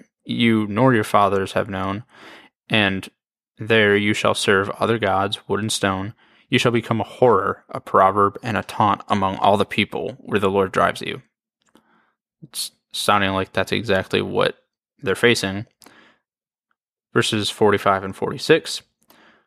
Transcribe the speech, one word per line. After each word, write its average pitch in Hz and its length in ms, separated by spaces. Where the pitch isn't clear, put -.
you 117 440
nor 123 260
your 107 100
fathers 98 480
have 107 160
known, 98 360
and 98 400
there 107 380
you 104 180
shall 104 200
serve 101 360
other 110 280
gods, 98 500
wood 101 120
and 110 120
stone. 98 420
You 123 120
shall 123 120
become 113 280
a 101 40
horror, 98 640
a - 120
proverb, 101 600
and 117 140
a 101 60
taunt 101 460
among 98 280
all 101 200
the 98 80
people - 560
where - 180
the 98 120
Lord 98 200
drives - 320
you." - 200
It's - 280
sounding 98 400
like 95 200
that's 95 200
exactly 101 500
what 98 340
they're 95 160
facing. 104 500
Verses 110 380
forty-five 101 540
and 98 100
forty-six. - 680